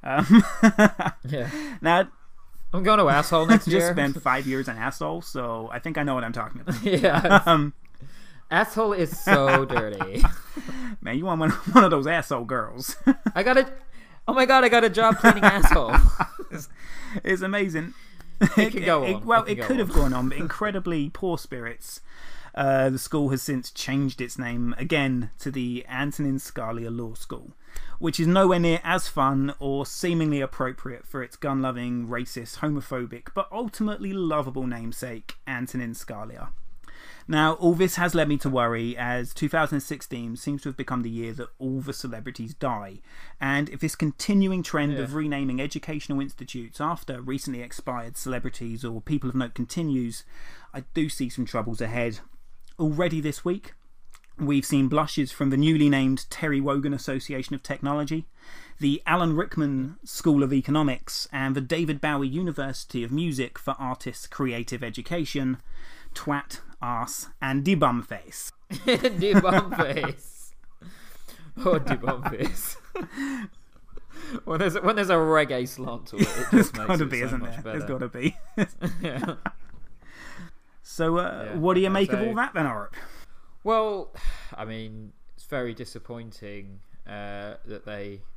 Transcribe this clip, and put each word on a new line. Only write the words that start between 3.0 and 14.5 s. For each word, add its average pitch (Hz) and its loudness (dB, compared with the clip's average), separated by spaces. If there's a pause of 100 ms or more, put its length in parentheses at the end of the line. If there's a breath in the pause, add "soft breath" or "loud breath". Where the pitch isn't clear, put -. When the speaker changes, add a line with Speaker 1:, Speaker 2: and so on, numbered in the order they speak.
Speaker 2:
asshole 151 4
Speaker 1:
<laughs> - -2
Speaker 2:
next 214 8
Speaker 1:
just 160 2
Speaker 2:
year. 170 4
Speaker 1:
spent 143 0
five 135 0
years 131 -2
in 113 -6
asshole, 151 -4
so 117 -6
I 120 -8
think 156 -6
I 147 0
know 143 0
what 123 -2
I'm 113 -6
talking 110 -6
about. 131 -4
Speaker 2:
<laughs> - -
Yeah. 175 6
Speaker 1:
Um, 151 6 (760 soft breath)
Speaker 2:
Asshole 214 2
is 170 0
so 135 6
Speaker 1:
<laughs> 127 -6
Speaker 2:
dirty. 104 0 (760 loud breath)
Speaker 1:
Man, 123 -4
you 170 -4
want 170 0
one, 156 2
<laughs> - -4
one 220 12
of 180 8
those 139 2
asshole 147 -2
girls. 120 -6 (200)
<laughs> - -2
Speaker 2:
I 185 2
got 254 6
a, 262 4 (560 soft breath)
oh 220 0
my 254 6
God, 262 8